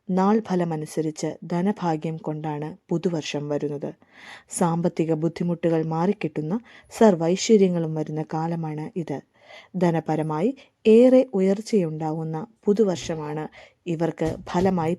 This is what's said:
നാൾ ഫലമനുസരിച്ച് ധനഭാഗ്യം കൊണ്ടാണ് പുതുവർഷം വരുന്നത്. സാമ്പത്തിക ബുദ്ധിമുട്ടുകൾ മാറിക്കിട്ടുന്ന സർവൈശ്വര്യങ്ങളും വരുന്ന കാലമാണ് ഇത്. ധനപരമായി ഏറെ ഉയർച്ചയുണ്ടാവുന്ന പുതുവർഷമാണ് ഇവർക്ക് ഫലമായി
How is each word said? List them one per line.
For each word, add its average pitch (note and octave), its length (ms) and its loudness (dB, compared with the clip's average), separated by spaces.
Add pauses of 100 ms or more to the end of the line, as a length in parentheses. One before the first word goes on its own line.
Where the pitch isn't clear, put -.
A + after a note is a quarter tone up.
നാൾ F#3+ 300 2
ഫലമനുസരിച്ച് D#3+ 880 -4 (160)
ധനഭാഗ്യം E3+ 720 -2
കൊണ്ടാണ് D3+ 500 -6 (220)
പുതുവർഷം E3 600 -4
വരുന്നത്. D3 420 -4 (580)
സാമ്പത്തിക E3+ 640 0
ബുദ്ധിമുട്ടുകൾ E3 720 -2
മാറിക്കിട്ടുന്ന D#3+ 680 -2 (400)
സർവൈശ്വര്യങ്ങളും F3+ 1000 4
വരുന്ന D#3 280 -4 (120)
കാലമാണ് D#3+ 520 -4 (100)
ഇത്. D3+ 240 -6 (580)
ധനപരമായി D#3+ 720 0 (360)
ഏറെ B3 360 8 (120)
ഉയർച്ചയുണ്ടാവുന്ന D#3+ 1040 0 (240)
പുതുവർഷമാണ് D#3+ 840 0 (400)
ഇവർക്ക് D#3+ 440 -2 (200)
ഫലമായി F3+ 500 0